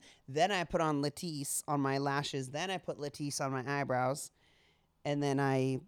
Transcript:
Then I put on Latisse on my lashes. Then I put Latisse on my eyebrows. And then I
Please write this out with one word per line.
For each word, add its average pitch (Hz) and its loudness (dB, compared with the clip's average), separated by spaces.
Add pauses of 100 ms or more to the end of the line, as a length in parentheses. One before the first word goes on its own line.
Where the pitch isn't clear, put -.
(280)
Then 156 4
I 180 0
put 170 0
on 151 2
Latisse 147 -4
on 147 2
my 135 2
lashes. 139 -2
Then 165 -4
I 185 -2
put - -8
Latisse 143 -6
on 135 0
my 135 -2
eyebrows. 127 0 (720)
And 143 0
then 139 4
I 135 2